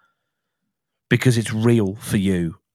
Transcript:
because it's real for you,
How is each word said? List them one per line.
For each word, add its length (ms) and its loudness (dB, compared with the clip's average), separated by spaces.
because 260 2
it's 160 -4
real 440 2
for 200 -6
you, 400 -2